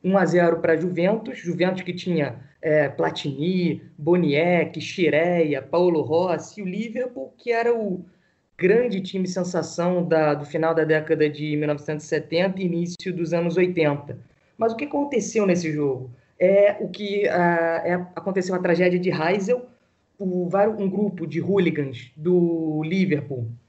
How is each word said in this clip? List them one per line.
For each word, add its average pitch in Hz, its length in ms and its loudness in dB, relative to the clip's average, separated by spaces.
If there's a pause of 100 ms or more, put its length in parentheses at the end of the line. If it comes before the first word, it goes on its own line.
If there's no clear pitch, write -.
um 190 140 2
a 185 80 4
zero 165 340 4
pra 165 160 2
Juventus, 180 600 0
Juventus 180 460 -2
que 180 100 -8
tinha, 156 420 -2 (260)
é, 151 280 2
Platini, 165 920 -2 (160)
Boniek, 160 840 2
Scirea, 160 800 0
Paulo 170 400 2
Rossi, 165 580 -2
e 208 40 -8
o 185 40 -6
Liverpool, 240 680 -8
que 233 140 -6
era 233 220 2
o 208 300 -4 (540)
grande 196 440 2
time 190 260 -4
sensação 175 760 -2
da, 156 280 4
do 143 120 -4
final 160 280 0
da 160 100 2
década 156 460 2
de 147 260 -6
mil 151 120 -2
novecentos 151 380 -4
e - 20 -18
setenta 175 540 -2
e 190 40 -2
início 175 480 -4
dos 160 200 -4
anos 170 240 0
oitenta. 165 600 0 (400)
Mas 226 160 0
o - 20 -6
que 294 100 -6
aconteceu 240 600 -2
nesse 170 260 0
jogo? 135 400 -4 (280)
É 202 400 6
o 196 100 -4
que, 202 380 -4
ah, 170 580 2
é, 175 80 0 (220)
aconteceu 185 400 -4
a 180 40 -2
tragédia 180 400 2
de 180 100 -2
Heysel, 185 560 0 (540)
o, 180 280 -2
var-, 196 220 2
um 202 200 -2
grupo 190 360 -2
de 147 160 -4
hooligans 151 720 0
do 165 680 0
Liverpool 147 640 0 (220)